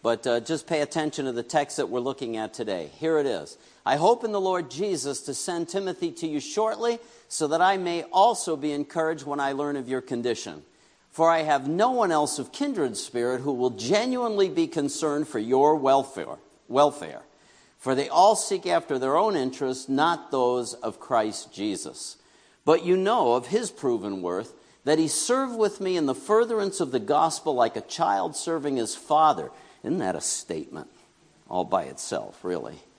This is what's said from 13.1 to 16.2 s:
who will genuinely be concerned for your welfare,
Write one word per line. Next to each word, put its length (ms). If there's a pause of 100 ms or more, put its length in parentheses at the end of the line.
who 100
will 200
genuinely 800
be 180
concerned 600
for 120
your 360
welfare, 600 (320)